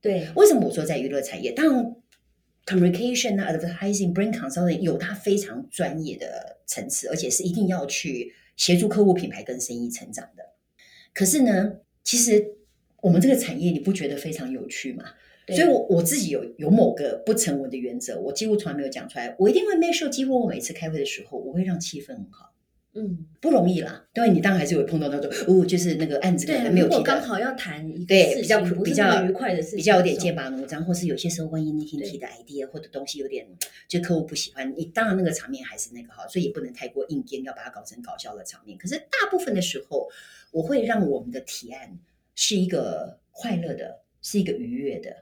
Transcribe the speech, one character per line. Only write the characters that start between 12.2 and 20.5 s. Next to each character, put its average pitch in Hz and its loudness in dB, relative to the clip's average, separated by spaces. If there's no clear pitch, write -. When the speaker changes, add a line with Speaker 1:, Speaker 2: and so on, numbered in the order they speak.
Speaker 2:
我 185 4
们 165 8
这 262 6
个 269 8
产 147 -2
业 175 2
你 147 -2
不 196 0
觉 165 -2
得 139 -4
非 156 -8
常 131 -8
有 - -10
趣 - -10
吗？ - -14
Speaker 1:
对。 190 -2
Speaker 2:
所 330 6
以 349 8
我， 262 4
我 170 6
自 220 2
己 208 -2
有， 143 -2
有 147 0
某 196 8
个 143 -4
不 214 4
成 143 0
文 135 -6
的 131 -8
原 123 -6
则， 107 -8
我 113 -6
几 220 -4
乎 208 4
从 - -2
来 143 -6
没 143 -4
有 135 -6
讲 127 -10
出 - -12
来。 120 -8
我 196 6
一 - 6
定 403 4
会 403 0
make 339 2
sure， 311 0
几 262 -2
乎 262 2
我 233 2
每 - -4